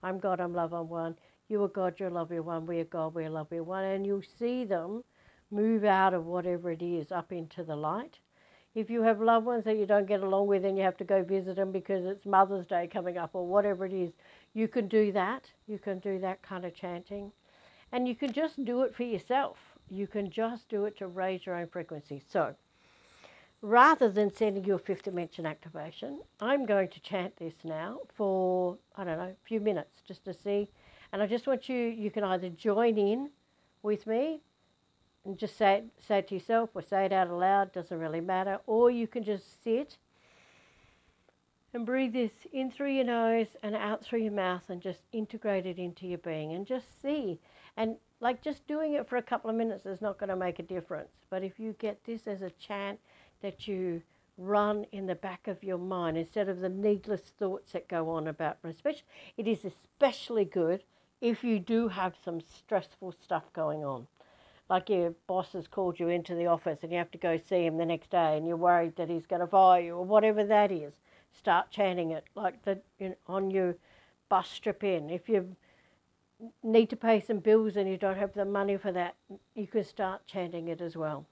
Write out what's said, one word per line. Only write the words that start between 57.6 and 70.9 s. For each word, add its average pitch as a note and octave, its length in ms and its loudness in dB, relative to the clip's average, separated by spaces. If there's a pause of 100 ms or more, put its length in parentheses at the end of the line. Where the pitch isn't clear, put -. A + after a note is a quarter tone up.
that E3+ 160 -8
go E3 200 -2
on D#3+ 200 -2
about, D#3 340 -4
especially, A3 400 -4 (340)
it G#3+ 120 -2
is A3 160 0
especially A3+ 800 0
good F3+ 400 0 (360)
if A#3 220 0
you A3+ 160 2
do A3+ 300 0
have F3+ 260 -2 (100)
some E3+ 160 -6
stressful - 680 -6
stuff - 420 -6
going D#3 320 -4
on. C3+ 220 -6 (640)
Like F#3 200 0
your F3 240 2 (140)
boss F#3 280 -2
has E3+ 120 -8
called F3+ 320 -2
you E3+ 100 0
into F3 280 -2
the E3+ 100 0
office E3 360 0
and E3+ 100 -8
you F3 60 0
have E3+ 120 -4
to E3+ 80 -16
go E3 180 0
see F3 300 0
him D#3+ 120 0
the E3+ 60 2
next E3 260 -4
day E3 260 4
and D#3 100 -2
you're E3+ 100 0
worried E3+ 380 4
that E3 160 -4
he's E3 160 -4
gonna F3 220 -2
fire F#3 340 10
you E3+ 140 -6
or F3+ 80 -4
whatever G#3+ 400 6
that G#3 260 6
is, D3+ 240 -6 (420)